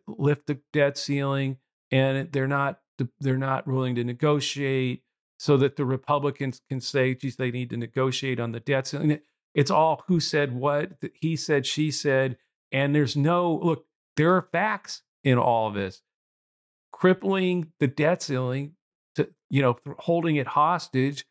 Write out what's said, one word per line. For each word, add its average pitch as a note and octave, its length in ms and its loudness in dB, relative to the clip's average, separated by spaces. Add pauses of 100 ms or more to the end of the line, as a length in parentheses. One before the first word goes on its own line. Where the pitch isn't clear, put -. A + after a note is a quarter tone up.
lift - 400 -4
the C#3+ 120 -4 (140)
debt C#3+ 240 0
ceiling, C3+ 600 -4 (340)
and C3+ 420 2
they're C3+ 140 0
not, C#3 340 -2 (400)
they're C3 160 0
not C3 300 -4
willing C3 280 -2
to A#2+ 80 0
negotiate, C3+ 1000 -2 (340)
so D3 180 2
that C3+ 220 2
the C#3+ 80 -2
Republicans C3+ 840 -2
can C3 140 -6
say, C3 340 0
"Geez, B2+ 220 -8
they B2+ 140 -4
need B2 180 -6
to A#2+ 80 -8
negotiate B2+ 640 -2
on A#2 100 -4
the A#2 80 -8
debt C3+ 280 -2
ceiling." D3+ 340 0 (340)
It's D3 160 2
all D#3+ 360 2
who F3 120 4
said C#3+ 340 0
what, D3 480 -2
th-, - 140 -10
he E3 200 -2
said, D3 300 0
she D#3 260 -2
said, C3 460 0 (340)
and C#3 220 0
there's D3 220 2
no, E3 480 2
look, E3+ 220 0 (300)
there E3 200 4
are F3+ 160 0
facts G3+ 500 -4 (220)
in B2+ 160 4
all A#2 280 2
of G#2 60 -6
this. G2+ 300 -6 (880)
Crippling F#3 880 0
the D3 80 4
debt D#3 340 0
ceiling, C3+ 520 -4 (420)
to, - 140 -2 (200)
you C#3 140 2
know, B2 100 4
th-, C#3 260 -14
holding E3+ 360 0
it C3+ 100 0
hostage D3 840 0